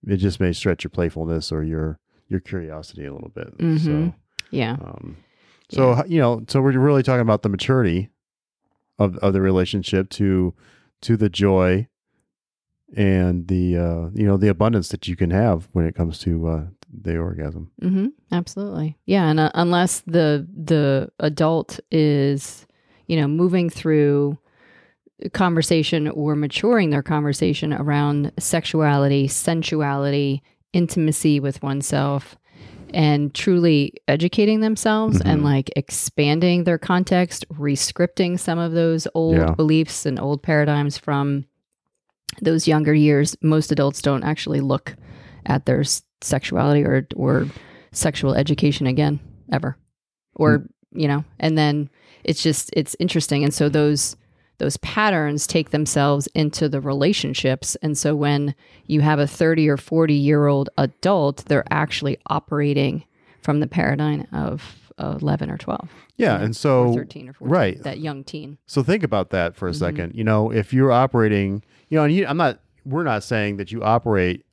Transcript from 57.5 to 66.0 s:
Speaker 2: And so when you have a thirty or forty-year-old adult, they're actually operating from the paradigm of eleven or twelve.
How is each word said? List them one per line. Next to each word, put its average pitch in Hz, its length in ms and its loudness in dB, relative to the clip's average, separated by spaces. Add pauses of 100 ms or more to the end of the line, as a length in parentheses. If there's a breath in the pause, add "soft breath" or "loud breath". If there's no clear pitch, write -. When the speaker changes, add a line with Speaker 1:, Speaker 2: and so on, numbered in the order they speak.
Speaker 2:
And 151 160 -2
so 151 160 0
when 143 400 0 (320 soft breath)
you 151 140 2
have 151 180 4
a 143 80 2
thirty 160 420 2
or 143 80 2
forty-year-old 147 920 2 (100)
adult, 143 680 0
they're 143 240 2
actually 147 560 -4
operating 147 760 -2 (380 soft breath)
from 147 180 0
the 151 80 0
paradigm 147 640 -2
of - 440 -8 (240)
eleven - 500 -4
or 151 80 -8
twelve. - 320 -8 (260 loud breath)